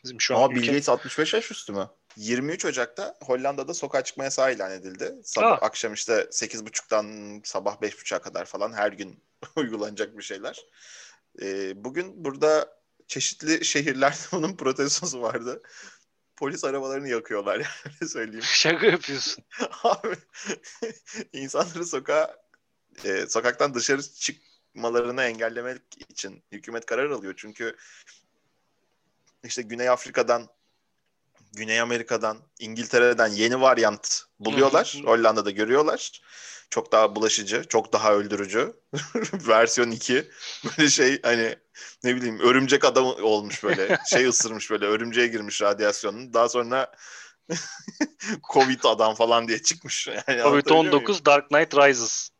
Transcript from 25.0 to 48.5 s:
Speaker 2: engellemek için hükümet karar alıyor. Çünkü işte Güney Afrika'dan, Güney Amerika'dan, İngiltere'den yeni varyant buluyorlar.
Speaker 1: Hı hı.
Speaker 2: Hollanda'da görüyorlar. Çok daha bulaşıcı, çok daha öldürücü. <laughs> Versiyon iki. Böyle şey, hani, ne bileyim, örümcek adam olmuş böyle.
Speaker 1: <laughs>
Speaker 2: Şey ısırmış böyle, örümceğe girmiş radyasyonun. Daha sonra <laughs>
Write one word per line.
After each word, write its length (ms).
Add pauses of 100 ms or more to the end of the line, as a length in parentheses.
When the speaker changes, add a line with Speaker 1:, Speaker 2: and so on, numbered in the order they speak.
Speaker 2:
engellemek 580 (280)
için 420
hükümet 340
karar 240
alıyor. 280
Çünkü 380 (1700)
işte 180
Güney 280
Afrika'dan, 580 (1040)
Güney 280
Amerika'dan, 560 (220)
İngiltere'den 680
yeni 340
varyant 600 (180)
buluyorlar. 580
Speaker 1:
Hı 60
hı. 80
Speaker 2:
Hollanda'da 400
görüyorlar. 720 (480)
Çok 220
daha 240
bulaşıcı, 540
çok 240
daha 200
öldürücü. 600 (200)
<laughs> 200 (200)
Versiyon 580
iki. 400 (460)
Böyle 120
şey, 320
hani, 340 (480)
ne 120
bileyim, 240
örümcek 460
adam 200
olmuş 580
böyle. 400
Speaker 1:
<laughs> 60
Speaker 2:
Şey 180
ısırmış 440
böyle, 140
örümceğe 420
girmiş 340
radyasyonun. 720
Daha 160
sonra 420 (580)
<laughs> 60 (960)